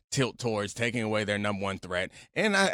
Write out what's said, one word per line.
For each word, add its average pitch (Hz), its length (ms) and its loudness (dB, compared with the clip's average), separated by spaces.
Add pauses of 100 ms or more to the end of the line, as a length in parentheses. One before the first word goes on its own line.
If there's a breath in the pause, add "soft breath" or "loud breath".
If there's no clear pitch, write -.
tilt 123 280 0
towards 104 360 -2
taking 120 280 -2
away 107 240 0
their 101 120 0
number 104 260 -2
one 98 160 -2
threat. 90 320 -4 (220 loud breath)
And 214 220 2
I, 196 180 6